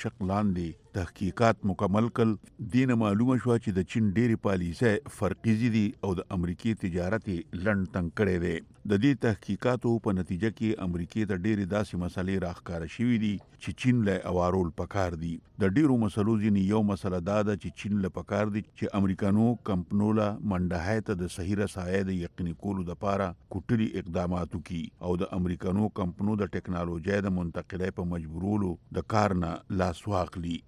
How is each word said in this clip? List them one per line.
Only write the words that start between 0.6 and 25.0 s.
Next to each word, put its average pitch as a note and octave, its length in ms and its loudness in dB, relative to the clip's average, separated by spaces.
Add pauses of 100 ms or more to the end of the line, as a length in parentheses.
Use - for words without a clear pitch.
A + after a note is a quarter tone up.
تحقیقات G2+ 720 0
مکمل G#2 360 2 (140)
کړل. A2+ 120 4 (420)
دې B2+ 180 6
نه A#2+ 100 4
معلومه A2+ 400 4
شوه A#2 220 4
چې G#2+ 140 -2
د F2+ 140 2
چین A2 140 2 (120)
ډېرې A2+ 280 4
پالیسۍ F#2+ 480 2 (240)
فرقیزې A2 580 2
دي G#2 120 4 (160)
او G2 160 0
د - 160 -8
امریکې F2+ 360 -2 (120)
تجارت F#2 480 -2
یې E2+ 80 -2 (260)
لنډ G2+ 300 0
تنګ E2+ 140 -2 (100)
کړی F#2 260 4
دی. E2+ 100 0 (360)
د G2+ 120 4
دې C#3+ 80 6 (140)
تحقیقاتو A#2+ 680 0 (140)
په G2+ 140 2
نتیجه F2+ 380 -2
کې A2 280 0
امریکې F2 440 -2
ته G2+ 60 0 (100)
ډېرې G2+ 200 2 (100)
داسې G#2 180 -2 (100)
مسلې F#2 320 -2 (100)
راښکاره E2+ 500 -8
شوې A#2 300 2
دي G#2 80 0 (280)
چې - 80 -8 (140)
چین B2 240 6
له F#2 240 0
اوارول F2+ 400 2 (100)
پکار F2 420 -2
دي. E2 100 -2 (280)
د G2 140 4
ډېرو C#3 300 6
مسلو G#2+ 380 2
ځینې G2+ 180 4 (120)
یو A2 80 4 (120)
مسله F#2 260 -2 (120)
دا G#2+ 80 2 (100)
ده G2+ 120 0
چې F#2 80 -8 (140)
چین G#2 220 0
له F2 140 -6
پکار G2+ 360 -2
دي G2+ 80 -2
چې - 380 -6
امریکانو G2+ 480 2 (220)
کمپنو G2+ 500 0
له G#2 60 2 (260)
منډهای F2+ 560 -2
ته F2+ 140 -2
د F2 140 -6
صحیح G2 260 -2
رسا F#2+ 320 -6
د F#2+ 180 0
یقیني E2+ 400 -4
کولو G2 300 -4
دپاره G2 440 -2 (200)
کوټلي A#2 440 0
اقدامات F2+ 640 -2
وکړي E2 280 -6 (160)
او F2+ 180 -2